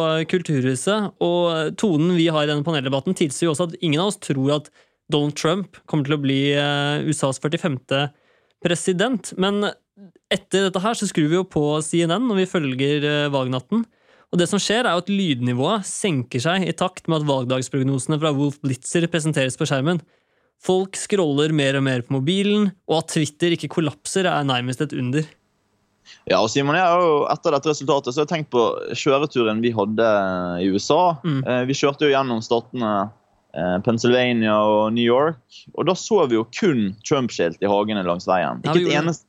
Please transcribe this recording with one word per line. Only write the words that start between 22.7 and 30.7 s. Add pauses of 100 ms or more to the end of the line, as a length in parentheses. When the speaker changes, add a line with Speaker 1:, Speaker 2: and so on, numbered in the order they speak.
Speaker 1:
og
at (100)
Twitter
ikke (120)
kollapser
er
nærmest
et
under. (1000)
Speaker 2:
Ja,
og
Simon,
jeg
har
jo,
etter
dette
resultatet,
så
har
jeg
tenkt
på (280)
kjøreturen
vi
hadde (520)
i
U